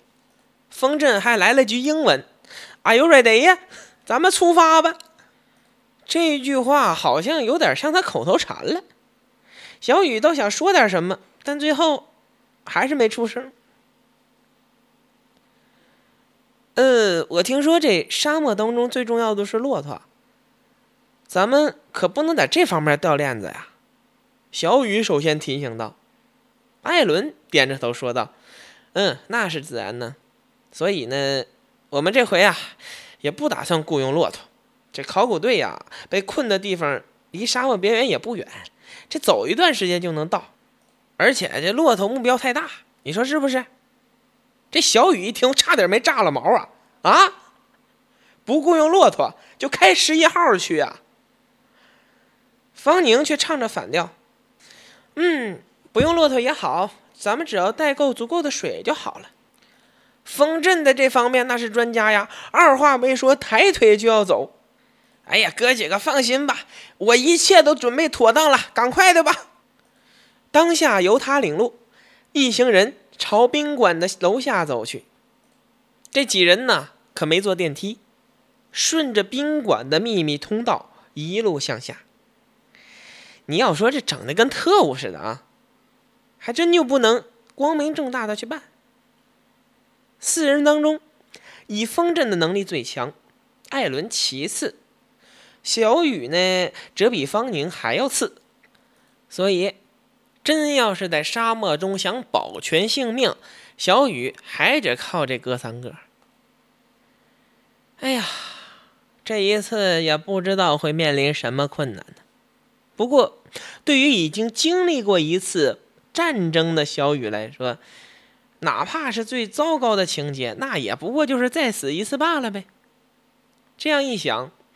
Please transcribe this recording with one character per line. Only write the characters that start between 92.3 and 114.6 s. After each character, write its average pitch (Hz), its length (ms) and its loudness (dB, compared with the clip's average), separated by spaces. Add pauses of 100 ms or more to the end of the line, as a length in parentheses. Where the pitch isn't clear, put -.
能 170 180 0
力 196 120 -4
最 151 180 -8
强， 127 300 -10 (560)
艾 262 180 -4
伦 147 220 -6
其 135 380 -6
次， - 280 -8 (880)
小 233 400 2
雨 196 240 -2
呢， 180 440 0 (240)
则 214 140 2
比 175 160 -4
方 226 260 -4
宁 156 180 -4
还 123 260 -4
要 240 120 0
次。 - 340 -6 (880)
所 190 200 -2
以， 190 260 -2 (640)
真 294 340 0
要 226 200 2
是 185 140 -6
在 170 120 -2
沙 226 320 -2
漠 208 220 -2
中 190 220 -4
想 202 260 -6
保 - 380 -4
全 175 260 0
性 233 260 -4
命， 240 220 0 (420)
小 240 300 2
雨 131 340 -6
还 226 380 -2
得 151 160 -2
靠 156 300 -6
这 127 120 -4
哥 123 200 -6
三 120 240 -14
个。 123 140 -16 (2000)
哎 269 120 -4
呀， 233 140 -4 (1000)
这 220 140 -4
一 202 220 0
次 190 420 -2
也 156 140 0
不 190 240 -4
知 190 140 -2
道 175 220 2
会 151 160 -2
面 156 220 0
临 139 180 0
什 123 200 -6
么 139 140 -2
困 135 260 -8
难 95 120 -18 (100)
呢。 - 80 -20 (720)
不 220 120 -2
过， 254 340 2 (420)
对 285 160 2
于 277 100 4
已 180 200 2
经 214 220 -4
经 349 340 0